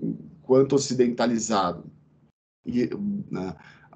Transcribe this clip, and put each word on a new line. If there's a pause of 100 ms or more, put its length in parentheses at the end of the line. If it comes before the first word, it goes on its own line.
enquanto
ocidentalizado, (760)
e, (400)
né, (400)